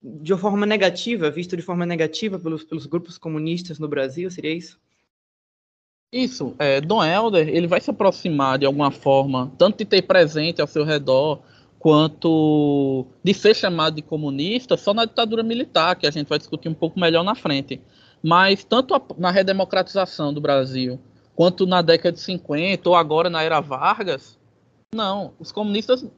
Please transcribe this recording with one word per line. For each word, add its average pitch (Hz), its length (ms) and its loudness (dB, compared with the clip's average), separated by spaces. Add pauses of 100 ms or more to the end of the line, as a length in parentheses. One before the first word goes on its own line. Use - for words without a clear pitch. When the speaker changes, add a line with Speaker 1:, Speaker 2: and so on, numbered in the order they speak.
Speaker 1:
de 151 300 -6
uma 190 60 0
forma 202 280 0
negativa, 190 640 0
visto 175 260 -8
de 170 60 -8
forma 175 240 -4
negativa 175 520 -4
pelos, 160 260 -8
pelos 143 220 -12
grupos 170 320 -8
comunistas 160 600 -8
no 156 100 -8
Brasil, 143 420 -6
seria 160 220 -8
isso? 170 280 -12 (1300)
Speaker 2:
Isso, 240 460 -4
é, 139 220 2
Dom 190 220 0
Helder, 180 460 2
ele 170 180 0
vai 175 140 2
se - 100 -8
aproximar 151 680 0
de 135 80 2
alguma 139 240 2
forma, 135 680 0
tanto 196 220 4
de 220 60 -4
ter 196 180 2
presente 165 580 2
ao 147 60 0
seu 151 180 -2
redor, 143 560 0 (380)
quanto 151 1300 2 (180)
de 185 80 4
ser 208 240 4
chamado 160 400 -2
de 151 60 -10
comunista, 156 760 -4
só - 160 -2
na 226 120 0
ditadura 226 380 -4
militar, 226 540 0
que - 100 -4
a 147 40 2
gente 147 180 -6
vai 147 100 0
discutir 160 300 -8
um 160 60 -4
pouco 160 260 -4
melhor 165 240 2
na 208 100 -2
frente. 139 460 -6 (420)
Mas 185 400 4
tanto 262 320 0
a, 269 80 0 (140)
na 175 140 -2
redemocratização 185 1000 -2
do 147 80 -8
Brasil, 131 600 -2 (340)
quanto 180 320 2
na 180 140 2
década 165 320 2
de - 80 -10
cinquenta, 180 680 -4
ou 175 60 6
agora 165 360 2
na 160 120 -4
era 160 180 0
Vargas, 151 800 -4 (560)
não, 202 460 -6
os 160 100 -18
comunistas 214 560 -2 (100)